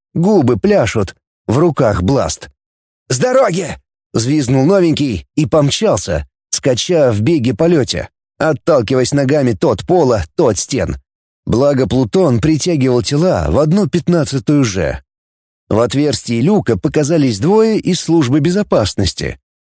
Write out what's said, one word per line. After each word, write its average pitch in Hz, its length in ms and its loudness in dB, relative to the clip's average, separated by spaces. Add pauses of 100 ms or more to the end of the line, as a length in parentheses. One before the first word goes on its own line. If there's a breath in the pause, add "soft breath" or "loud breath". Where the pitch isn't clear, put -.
(140)
губы 165 440 2
пляшут, 131 580 0 (320)
в 110 100 0
руках 135 440 0
бласт. 101 480 -2 (600)
«С 127 100 -2
дороги!» 196 580 0 (360)
взвизгнул 131 520 0
новенький 147 680 0
и 151 100 0
помчался, 135 840 0 (220)
скача 139 600 0
в 101 80 -2
беге 127 340 0
полёте, 160 560 0 (400)
отталкиваясь 127 640 0
ногами 139 400 2
то 139 180 0
от - 140 -4
пола, 131 380 2 (120)
то 160 120 2
от 110 100 0
стен. 85 400 -4 (480)
Благо 131 420 0
Плутон 127 520 0
притягивал 135 600 0
тела 147 480 -2
в 90 100 0
одну 160 280 0
пятнадцатую 147 760 0
же. 90 380 -4 (680)
В 107 100 0
отверстии 123 600 -2
люка 151 360 0
показались 143 640 0
двое 214 400 2
из 180 200 -2
службы 156 400 0
безопасности, 165 1000 -2 (260)